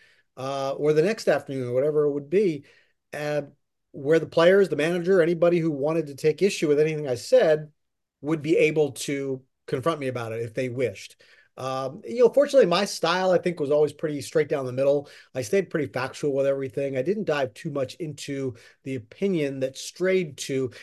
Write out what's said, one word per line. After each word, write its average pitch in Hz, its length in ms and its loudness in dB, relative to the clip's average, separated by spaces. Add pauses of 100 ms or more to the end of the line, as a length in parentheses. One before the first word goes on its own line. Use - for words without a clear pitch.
(360)
uh, 135 360 -6
or 143 200 0
the 151 80 0
next 208 280 -2
afternoon, 135 400 -2
or 123 40 -6
whatever 147 320 2
it 147 80 2
would 143 160 -6
be, 170 360 0 (500)
uh, 147 260 -4 (520)
where 151 260 2
the 156 80 -2
players, 185 420 6
the - 80 -4
manager, 170 460 2
anybody 175 360 4
who 165 120 0
wanted 151 380 -2
to 143 60 -12
take 151 280 0
issue 196 260 0
with 147 100 4
anything 151 300 0
I 127 60 0
said 156 560 2 (500)
would 151 220 -2
be 156 160 2
able 156 340 2
to 139 480 -6 (260)
confront 156 320 -2
me 135 100 -4
about 120 240 -6
it 113 100 -6
if 113 100 -8
they 131 160 -4
wished. 120 480 -6 (400)
Um, 131 500 -8
you 233 160 0
know, 233 60 8
fortunately, 269 380 6
my 175 180 2
style, 185 460 0
I 175 80 4
think, 170 200 -2
was 139 120 -2
always 147 240 2
pretty 151 260 -6
straight 147 300 -2
down 139 160 -4
the 123 80 -6
middle. 139 340 0 (260)
I 131 60 -4
stayed 180 300 -2
pretty 151 200 -2
factual 131 440 -4
with 139 100 2
everything. 139 540 -2
I 131 40 -2
didn't 190 220 -2
dive 143 300 -2
too - 160 -10
much 139 240 -4
into 143 640 -8 (280)
the 131 120 -6
opinion 143 640 -4
that 127 180 -6
strayed 180 600 -2
to, 131 320 -4 (120)